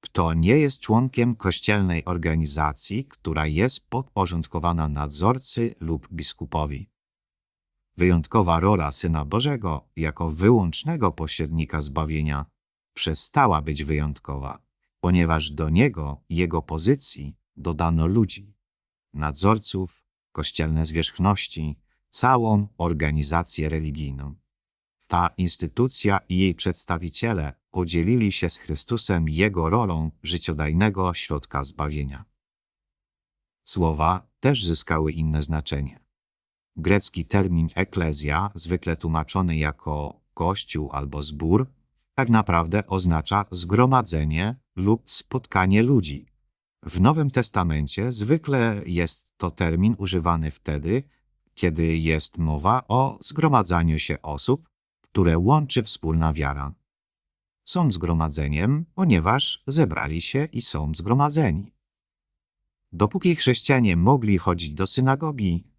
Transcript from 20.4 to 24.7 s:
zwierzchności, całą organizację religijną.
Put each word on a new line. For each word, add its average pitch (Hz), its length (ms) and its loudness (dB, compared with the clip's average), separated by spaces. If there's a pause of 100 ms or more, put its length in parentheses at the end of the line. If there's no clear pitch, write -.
zwierzchności, 80 920 0 (300)
całą 113 580 4 (100)
organizację 78 920 0
religijną. 71 680 -6 (720)